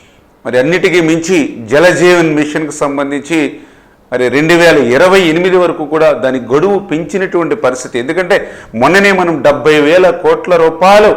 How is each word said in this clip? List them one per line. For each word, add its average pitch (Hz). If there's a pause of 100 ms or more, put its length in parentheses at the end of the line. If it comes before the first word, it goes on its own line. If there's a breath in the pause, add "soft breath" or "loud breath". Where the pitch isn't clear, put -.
(460 soft breath)
మరి 123
అన్నిటికీ 175
మించి 160
జలజీవన్ 165
మిషన్కి 151
సంబంధించి 143 (560 loud breath)
మరి 123
రెండు 151
వేల 165
ఇరవై 165
ఎనిమిది 180
వరకు 165
కూడా 156
దాని 131
గడువు 156
పెంచినటువంటి 170
పరిస్థితి. 127
ఎందుకంటే 175 (240 loud breath)
మొన్ననే 185
మనం 170
డెబ్బై 147
వేల 175
కోట్ల 165
రూపాయలు 175